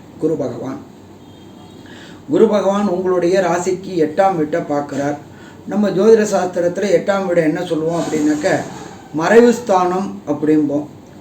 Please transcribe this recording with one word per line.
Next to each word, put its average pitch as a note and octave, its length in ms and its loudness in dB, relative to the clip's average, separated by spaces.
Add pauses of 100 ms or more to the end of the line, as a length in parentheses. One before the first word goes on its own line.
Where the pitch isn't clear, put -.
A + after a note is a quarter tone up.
(220)
குரு D#3+ 180 0
பகவான். B2+ 400 -8 (1500)
குரு G3+ 220 6
பகவான் G3+ 420 0
உங்களுடைய F#3 400 0 (120)
ராசிக்கு F3+ 440 -2 (140)
எட்டாம் F#3+ 340 0
வீட்டை D#3+ 220 -2 (100)
பார்க்குறார். C#3+ 460 -4 (540)
நம்ம G3+ 260 0
ஜோதிட G#3+ 260 6 (100)
சாஸ்திரத்துல F3+ 640 -2
எட்டாம் G3 320 0
வீடை E3+ 200 2
என்ன F3 120 -2 (100)
சொல்லுவோம் D#3+ 300 -2
அப்படின்னாக்க, D3+ 540 0 (640)
மறைவு A#3 380 6
ஸ்தானம் F#3 500 0 (220)
அப்படிம்போம். D3 540 0 (360)